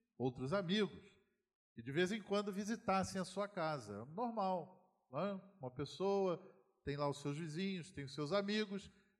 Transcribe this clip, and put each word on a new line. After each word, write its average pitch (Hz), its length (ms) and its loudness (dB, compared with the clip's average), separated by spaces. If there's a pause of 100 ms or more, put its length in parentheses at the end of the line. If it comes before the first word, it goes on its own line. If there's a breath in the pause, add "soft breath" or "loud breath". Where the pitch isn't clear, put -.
(180)
outros 131 360 0
amigos, 196 580 2 (600)
que 120 80 -12
de 117 100 -8
vez 175 200 4
em 220 100 -2
quando 202 320 2
visitassem 196 680 2
a 180 60 0
sua 196 220 -4
casa. 135 580 -2
Normal, 190 840 -2 (240)
não 131 80 -2
é? 196 220 0 (180)
Uma 127 120 -6
pessoa 185 680 2 (440)
tem 143 120 -2
lá 143 140 2
os 139 80 -2
seus 143 200 -2
vizinhos, 175 540 -4
tem 143 120 -6
os 135 100 -10
seus 147 180 -2
amigos, 202 600 0 (280 soft breath)